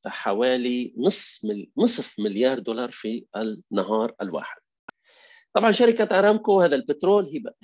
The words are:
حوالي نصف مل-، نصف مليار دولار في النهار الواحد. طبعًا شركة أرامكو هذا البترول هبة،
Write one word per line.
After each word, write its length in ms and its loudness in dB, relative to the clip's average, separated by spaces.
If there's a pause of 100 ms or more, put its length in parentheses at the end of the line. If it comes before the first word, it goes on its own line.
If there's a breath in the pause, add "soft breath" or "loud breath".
حوالي 920 -2
نصف 480 -4
مل-، 320 -6
نصف 420 -2
مليار 400 0
دولار 320 -6
في 360 -8 (100)
النهار 840 -4
الواحد. 400 -8 (920 soft breath)
طبعًا 200 4
شركة 460 4
أرامكو 420 4
هذا 140 4
البترول 500 0 (120)
هبة، 160 -10 (120)